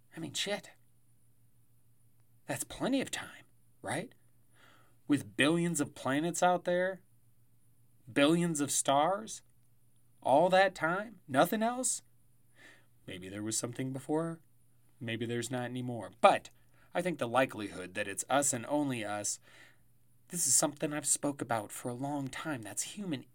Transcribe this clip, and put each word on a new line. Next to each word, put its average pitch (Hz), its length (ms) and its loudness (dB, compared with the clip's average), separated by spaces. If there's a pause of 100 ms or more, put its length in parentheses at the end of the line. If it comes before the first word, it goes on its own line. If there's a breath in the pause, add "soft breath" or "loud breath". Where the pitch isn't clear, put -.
(160)
I 165 40 -8
mean, 156 120 -6
shit. - 380 -4 (1800)
That's - 180 -4
plenty 247 360 -2
of 190 120 -4
time, - 320 -10 (360)
right? 175 320 -6 (920)
With 135 300 0
billions 170 440 4
of 139 140 -4
planets 151 480 0
out 180 220 6
there, 180 360 0 (1120)
billions 156 480 4
of 143 120 -2
stars, 180 720 2 (800)
all 151 280 4
that 190 260 6
time, 190 540 -2
nothing 147 340 4
else? 247 400 -2 (1040)
Maybe 92 220 -10
there 101 140 -8
was 110 140 -4
something 131 360 -4
before, 160 480 -4 (600)
maybe 113 240 -4
there's 120 280 -4
not 123 140 -2
anymore. 123 440 -6 (100)
But 165 300 6 (420)
I 180 80 -2
think 175 180 -2
the 123 100 -2
likelihood 104 640 0
that 101 140 -4
it's 98 200 -6
us 143 240 4
and 120 160 -6
only 139 360 -2
us, 104 340 -4 (920)
this 175 180 -2
is - 60 4
something 151 380 0
I've 147 140 -6
spoke - 340 0
about 113 300 -2
for - 200 -8
a 120 40 -6
long 139 320 -4
time. 131 360 -8
That's 101 200 -8
human 185 420 -6 (100)